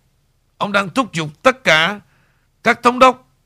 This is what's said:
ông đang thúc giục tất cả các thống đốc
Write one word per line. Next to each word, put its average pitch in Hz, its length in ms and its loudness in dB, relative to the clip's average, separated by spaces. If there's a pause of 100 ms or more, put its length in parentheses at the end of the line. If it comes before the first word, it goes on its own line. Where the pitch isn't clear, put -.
(580)
ông 208 140 -6
đang 202 180 -2
thúc 202 240 -4
giục 156 300 -8
tất 262 200 0
cả 170 360 0 (640)
các 233 200 -2
thống 247 160 0
đốc 254 280 2 (180)